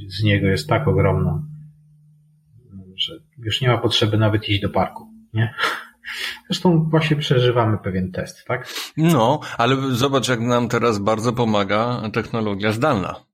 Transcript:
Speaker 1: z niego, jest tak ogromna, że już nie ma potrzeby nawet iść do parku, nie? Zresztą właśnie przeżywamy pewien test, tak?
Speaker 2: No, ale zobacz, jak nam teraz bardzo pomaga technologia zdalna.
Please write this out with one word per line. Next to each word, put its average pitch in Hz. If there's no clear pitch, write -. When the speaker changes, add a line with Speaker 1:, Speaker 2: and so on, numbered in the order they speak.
Speaker 1:
z 98
niego, 101
jest 95
tak 104
ogromna, 95
że -
już 110
nie 127
ma 117
potrzeby 107
nawet 107
iść 101
do 98
parku, -
nie? 110
Zresztą 165
właśnie 156
przeżywamy 123
pewien 92
test, -
tak? 131
Speaker 2:
No, 151
ale 123
zobacz, 135
jak 123
nam 120
teraz 117
bardzo 110
pomaga 110
technologia 107
zdalna. 113